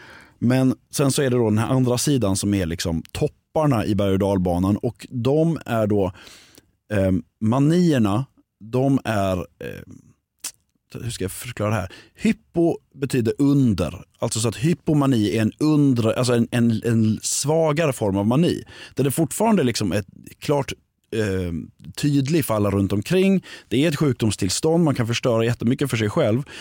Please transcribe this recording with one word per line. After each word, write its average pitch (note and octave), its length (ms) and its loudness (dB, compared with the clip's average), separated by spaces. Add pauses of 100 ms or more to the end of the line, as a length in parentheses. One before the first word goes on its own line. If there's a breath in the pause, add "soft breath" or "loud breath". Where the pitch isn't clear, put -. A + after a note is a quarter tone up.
(380 loud breath)
Men B2+ 360 2 (180)
sen C#3 200 0
så D3+ 100 -2
är C3 80 0
det B2 60 0
då A#2+ 140 2
den G#2+ 80 2
här A2+ 100 -2
andra B2+ 300 2
sidan A2 380 0
som G2+ 180 0
är F#2 120 0
liksom E2 360 -4 (100)
topparna D3 720 -2
i G#2 80 0
berg- G2 180 2
och F#2+ 60 2
dalbanan, F#2+ 580 0
och - 340 -6
de C#3 560 0
är A2+ 200 -2
då, G2 260 0 (800 loud breath)
eh, F#2+ 200 2 (280)
manierna, C3+ 840 2 (400)
de C3 400 0
är, G2 340 0
eh, - 440 -12 (1200)
hur A#2 80 -8
ska - 140 -8
jag F#2 80 -6
förklara G#2+ 380 -6
det A2+ 60 -2
här? F#2+ 160 -6 (220 loud breath)
Hypo - 600 -2 (180)
betyder C3 440 -2
under, B2+ 640 2 (160)
alltså A2+ 220 -4
så A#2 80 -2
att - 80 -4
hypomani C3+ 800 0
är A2+ 60 2
en A2 160 0
undre, C#3+ 560 2
alltså B2 200 0
en, A#2 160 2
en, A#2 340 2
en A2+ 380 2
svagare D#3 680 0
form G2 240 -2
av G2+ 100 0
mani. B2+ 360 2 (320 loud breath)
Där C3 100 0
det C#3+ 60 0
fortfarande F#3 520 0
liksom A2 300 -2
är G#2 120 -2 (340)
klart, C#3+ 340 -2 (440)
eh, F#2+ 360 -2 (440)
tydlig C#3+ 480 0
för A2 100 -2
alla G#2 160 0
runt G2 220 0
omkring. F#3 520 2 (240 loud breath)
Det C3 160 0
är E3+ 40 2
ett C#3+ 100 -2
sjukdomstillstånd, C#3+ 840 0
man C#3 100 2
kan A#2+ 120 -2
förstöra A2+ 380 0
jättemycket B2 460 0
för A#2+ 60 -2
sig G#2+ 140 0
själv. B2+ 320 0 (180 loud breath)